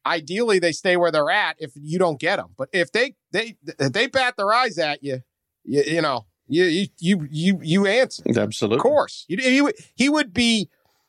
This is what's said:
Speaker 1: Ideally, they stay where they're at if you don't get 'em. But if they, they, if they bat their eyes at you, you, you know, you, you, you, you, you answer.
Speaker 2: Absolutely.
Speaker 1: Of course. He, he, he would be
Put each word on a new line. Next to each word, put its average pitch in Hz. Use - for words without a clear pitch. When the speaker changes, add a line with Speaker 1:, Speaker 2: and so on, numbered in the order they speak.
Speaker 1:
Ideally, 175
they 175
stay 180
where 170
they're 151
at 185
if 147
you 151
don't 165
get 175
'em. 90
But 135
if 175
they, 247
they, 220
if 135
they 233
bat 254
their 202
eyes 226
at 151
you, 131
you, 139
you 160
know, 131
you, 160
you, 185
you, 170
you, 165
you 180
answer. 226
Speaker 2:
Absolutely. 104
Speaker 1:
Of 151
course. -
He, 165
he, 254
he 269
would 294
be 226